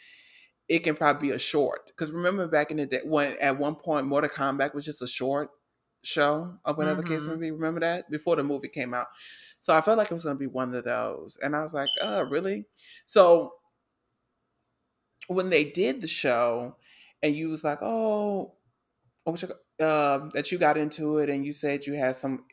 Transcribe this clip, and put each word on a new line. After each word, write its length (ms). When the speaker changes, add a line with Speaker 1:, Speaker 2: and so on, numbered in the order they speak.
Speaker 1:
it 120
can 140
probably 340
be 60
a 40
short. 580
'Cause 140
remember 360
back 240
in 60
the 100
day, 180
when, 340
at 200
one 160
point, 320
Mortal 220
Kombat 440
was 120
just 160
a 60
short 440
show 640
or 100
whatever 280
case 240
may 80
Speaker 2:
Mm-hmm. 20
Speaker 1:
be. 140
Remember 300
that? 300
Before 260
the 60
movie 260
came 240
out. 140
So 120
I 80
felt 180
like 120
it 40
was 100
gonna 140
be 80
one 280
of 100
those. 520
And 180
I 80
was 100
like, 180
"Oh, 220
really?" 440
So 500
when 220
they 200
did 320
the 60
show, 680
and 120
you 140
was 140
like, 180
"Oh," 760
what 160
you, 80
uh, 480
that 180
you 80
got 180
into 420
it 100
and 160
you 80
said 340
you 60
had 220
some 380